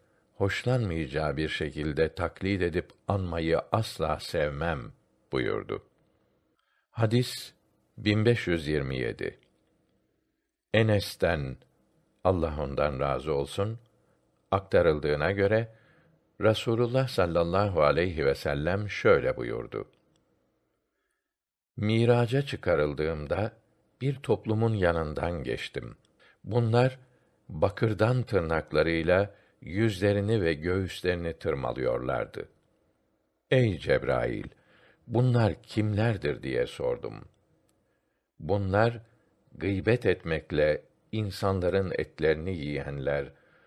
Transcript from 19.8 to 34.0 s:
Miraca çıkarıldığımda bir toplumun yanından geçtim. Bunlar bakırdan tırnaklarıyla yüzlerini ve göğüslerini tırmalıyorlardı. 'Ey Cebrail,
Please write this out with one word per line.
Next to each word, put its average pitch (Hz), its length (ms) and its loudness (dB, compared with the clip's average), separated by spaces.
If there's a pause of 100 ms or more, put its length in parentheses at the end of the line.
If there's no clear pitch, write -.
Miraca 117 640 2
çıkarıldığımda 78 1080 -2 (500)
bir 139 140 -2
toplumun 113 580 0
yanından 85 720 -2
geçtim. 58 540 -8 (460)
Bunlar 120 560 2 (500)
bakırdan 110 720 2
tırnaklarıyla 82 1120 2 (260)
yüzlerini 101 800 0
ve 82 120 2
göğüslerini 87 800 -2
tırmalıyorlardı. 62 1160 -4 (1040)
'Ey 120 260 4
Cebrail, 62 720 0 (600)